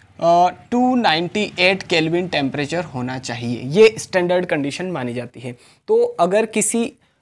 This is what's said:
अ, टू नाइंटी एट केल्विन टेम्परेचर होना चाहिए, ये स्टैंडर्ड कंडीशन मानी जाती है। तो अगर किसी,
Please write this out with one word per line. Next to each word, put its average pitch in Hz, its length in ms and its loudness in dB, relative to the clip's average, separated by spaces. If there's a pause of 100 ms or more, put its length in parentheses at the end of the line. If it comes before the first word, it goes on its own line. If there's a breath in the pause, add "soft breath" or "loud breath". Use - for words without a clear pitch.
(200 loud breath)
अ, 175 280 4 (220)
टू 247 240 2
नाइंटी 190 640 0
एट 185 240 2
केल्विन 170 460 0
टेम्परेचर 147 560 -4
होना 131 340 -8
चाहिए, 117 440 -6
ये 214 360 4
स्टैंडर्ड 180 480 0
कंडीशन 160 440 -4
मानी 123 240 -6
जाती 120 260 -12
है। 123 160 -12 (320 soft breath)
तो 233 160 4
अगर 202 420 2
किसी, 226 460 -2 (300)